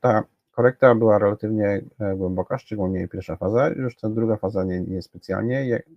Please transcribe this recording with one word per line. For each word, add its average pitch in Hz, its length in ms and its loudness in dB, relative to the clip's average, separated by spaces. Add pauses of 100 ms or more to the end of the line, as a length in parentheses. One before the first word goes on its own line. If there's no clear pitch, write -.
ta 110 240 2 (260)
korekta 123 440 4
była 110 240 4
relatywnie, 104 640 0 (160)
e, 98 180 -2
głęboka, 92 420 -4
szczególnie 95 400 -4
jej 90 100 -4
pierwsza 92 280 -10
faza. 117 320 0
Już 127 280 -6
ta 110 120 -8
druga 113 280 -2
faza 95 280 -4
nie, 92 160 -4
nie 92 220 -6
specjalnie. 117 680 -6
Je-, 117 140 -2 (140)